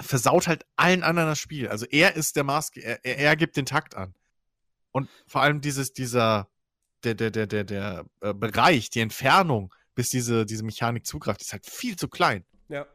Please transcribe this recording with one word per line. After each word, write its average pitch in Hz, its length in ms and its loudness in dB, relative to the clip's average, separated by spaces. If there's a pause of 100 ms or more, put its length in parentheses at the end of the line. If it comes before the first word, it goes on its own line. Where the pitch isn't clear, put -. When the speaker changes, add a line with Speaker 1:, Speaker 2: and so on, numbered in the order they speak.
Speaker 1:
versaut 135 480 2
halt 160 160 -2 (120)
allen 175 260 4
anderen 165 280 2
das 151 80 -2
Spiel. 139 300 -8
Also 107 180 -6
er 160 300 4
ist 156 200 -4
der 143 80 2
Maßge-, 143 380 -2
er, 113 220 -8
er, 127 140 -4
er 147 180 4
gibt 156 200 -2
den 139 100 0
Takt - 280 -2
an. 95 200 -10 (760)
Und 135 180 -4 (180)
vor 131 160 -2
allem 147 180 4
dieses, 135 320 -2
dieser, 113 560 2 (560)
der, 117 100 0
der, 113 160 -2
der, 107 160 0
der, 104 180 -2
der, 98 420 -6 (140)
äh, 101 140 -4
Bereich, 113 560 2
die 117 100 -2
Entfernung, 131 720 2 (220)
bis - 160 -2
diese, 117 360 2
diese 110 180 -6
Mechanik 117 420 -4
zugreift, - 360 -6
ist - 100 -12
halt 104 140 -16
viel 233 300 -8
zu 147 120 -6
klein. 120 360 0 (240)
Speaker 2:
Ja. 143 260 -8